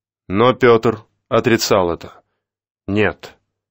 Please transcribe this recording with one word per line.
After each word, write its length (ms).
Но 240
Пётр 540
отрицал 600
это. 300
«Нет», — 500